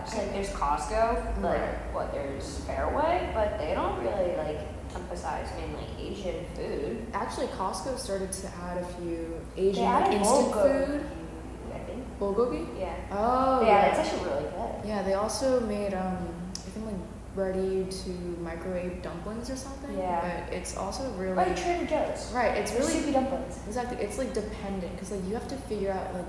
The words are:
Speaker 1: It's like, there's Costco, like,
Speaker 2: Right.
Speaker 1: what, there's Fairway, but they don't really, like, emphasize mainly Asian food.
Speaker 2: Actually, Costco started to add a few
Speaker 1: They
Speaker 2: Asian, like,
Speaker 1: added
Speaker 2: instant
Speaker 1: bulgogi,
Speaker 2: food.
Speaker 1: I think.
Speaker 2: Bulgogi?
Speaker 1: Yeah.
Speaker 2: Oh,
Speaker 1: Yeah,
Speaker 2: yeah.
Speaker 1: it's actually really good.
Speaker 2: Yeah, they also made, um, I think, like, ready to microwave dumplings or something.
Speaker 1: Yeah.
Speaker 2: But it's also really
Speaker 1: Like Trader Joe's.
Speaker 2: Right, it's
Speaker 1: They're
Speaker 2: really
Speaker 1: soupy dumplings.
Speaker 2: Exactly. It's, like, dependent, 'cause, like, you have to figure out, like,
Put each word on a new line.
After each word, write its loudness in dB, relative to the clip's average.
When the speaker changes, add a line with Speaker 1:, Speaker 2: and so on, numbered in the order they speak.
Speaker 1:
It's -8
like, -2
there's -2
Costco, 2
like, 2
Speaker 2:
Right. -4
Speaker 1:
what, -2
there's -4
Fairway, 2
but 2
they 0
don't 0
really, 0
like, -2
emphasize -6
mainly -6
Asian -4
food. -4
Speaker 2:
Actually, -2
Costco -2
started -2
to -6
add -4
a -2
few -4
Speaker 1:
They -2
Speaker 2:
Asian, 2
like, 8
Speaker 1:
added 6
Speaker 2:
instant 8
Speaker 1:
bulgogi, 6
Speaker 2:
food. 0
Speaker 1:
I -6
think. -8
Speaker 2:
Bulgogi? 2
Speaker 1:
Yeah. -4
Speaker 2:
Oh, 4
Speaker 1:
Yeah, 8
Speaker 2:
yeah. 10
Speaker 1:
it's 6
actually 0
really 0
good. -4
Speaker 2:
Yeah, 0
they 4
also 2
made, 0
um, 0
I -10
think, -6
like, -4
ready 2
to -6
microwave -4
dumplings -6
or -4
something. -8
Speaker 1:
Yeah. 0
Speaker 2:
But -6
it's -6
also -4
really 0
Speaker 1:
Like 4
Trader 0
Joe's. 0
Speaker 2:
Right, 2
it's 0
Speaker 1:
They're 2
Speaker 2:
really 2
Speaker 1:
soupy 2
dumplings. 2
Speaker 2:
Exactly. -4
It's, -2
like, 0
dependent, -4
'cause, -8
like, -4
you -2
have -4
to -4
figure -2
out, -2
like, -4